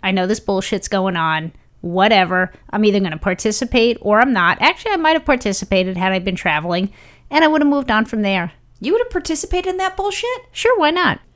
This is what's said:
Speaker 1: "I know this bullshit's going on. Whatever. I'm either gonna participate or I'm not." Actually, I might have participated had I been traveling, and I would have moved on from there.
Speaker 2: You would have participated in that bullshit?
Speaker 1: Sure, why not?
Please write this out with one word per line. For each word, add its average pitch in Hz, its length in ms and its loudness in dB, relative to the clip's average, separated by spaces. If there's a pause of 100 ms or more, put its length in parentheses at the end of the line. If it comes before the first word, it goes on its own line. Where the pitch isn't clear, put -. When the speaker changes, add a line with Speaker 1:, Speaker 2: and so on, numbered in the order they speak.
Speaker 1:
"I 190 80 0
know 185 160 0
this 208 140 -2
bullshit's 196 480 -4
going 190 260 -2
on. 160 380 -2 (260)
Whatever. 185 720 2 (200)
I'm 214 120 0
either 202 160 4
gonna 175 180 -2
participate 226 840 0
or 208 180 -2
I'm 262 140 2
not." 180 260 2
Actually, 359 320 0
I 392 60 0
might 320 160 2
have 320 100 0
participated 190 720 0
had 185 160 0
I 185 80 0
been 180 160 -4
traveling, 175 560 -2 (400)
and 311 140 6
I - 20 6
would 311 140 4
have 285 80 4
moved 277 220 0
on 220 120 4
from 220 200 -4
there. 185 280 -2 (300)
Speaker 2:
You 240 100 -4
would 453 100 2
have 494 80 -4
participated 359 580 -4
in 370 100 -4
that 370 180 -4
bullshit? 415 460 -4 (100)
Speaker 1:
Sure, 480 260 0
why 311 140 2
not? 359 280 0 (160)